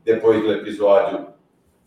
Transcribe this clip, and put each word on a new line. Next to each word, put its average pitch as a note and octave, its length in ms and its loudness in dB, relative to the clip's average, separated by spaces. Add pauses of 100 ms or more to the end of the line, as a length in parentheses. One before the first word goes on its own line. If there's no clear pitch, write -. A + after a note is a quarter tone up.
depois A2 380 2
do G#2+ 100 0
episódio, G2+ 840 -2 (540)